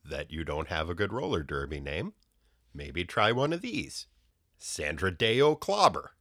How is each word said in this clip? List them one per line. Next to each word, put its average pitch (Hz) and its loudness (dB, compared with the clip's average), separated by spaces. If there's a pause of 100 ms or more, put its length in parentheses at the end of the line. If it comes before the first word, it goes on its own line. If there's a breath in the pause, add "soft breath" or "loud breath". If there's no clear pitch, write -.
that 71 -8
you 80 -4
don't 76 -4
have 80 0
a 87 -2
good 101 0
roller 123 -2
derby 69 -4
name, 80 -6 (600)
maybe 71 -6
try 107 4
one 139 0
of 175 -4
these. 208 -8 (500)
Sandra 80 -4
Day 113 2
O'Clobber 156 4